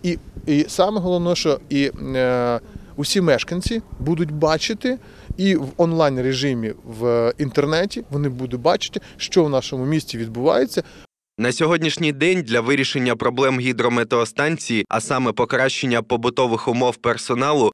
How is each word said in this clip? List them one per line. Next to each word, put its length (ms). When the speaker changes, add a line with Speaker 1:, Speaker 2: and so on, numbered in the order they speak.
Speaker 1:
І, 140
і 220
саме 320
головне, 360
що 240
і, 220
е, 440
усі 260
мешканці 600
будуть 320
бачити 680
і 180
в 120
онлайн-режимі, 960
в 380
інтернеті 760
вони 180
будуть 320
бачити, 400
що 260
в 60
нашому 360
місті 320
відбувається. 680
Speaker 2:
На 140
сьогоднішній 600
день 300
для 200
вирішення 540
проблем 440
гідрометеостанції, 1300
а 120
саме 300
покращення 680
побутових 680
умов 280
персоналу, 800